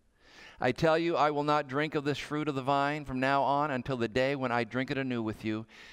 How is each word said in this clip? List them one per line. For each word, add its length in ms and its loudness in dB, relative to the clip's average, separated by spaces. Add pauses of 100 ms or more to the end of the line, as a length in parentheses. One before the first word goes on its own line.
(580)
I 140 0
tell 260 2
you, 180 0
I 140 4
will 120 0
not 260 2
drink 260 -2
of 100 -2
this 140 0
fruit 300 -4
of 60 -4
the 80 -2
vine 440 2
from 120 -4
now 240 2
on 280 0
until 260 -2
the 120 0
day 280 0
when 160 -2
I 120 2
drink 260 -4
it 80 -2
anew 240 -2
with 220 -6
you 220 -2 (260)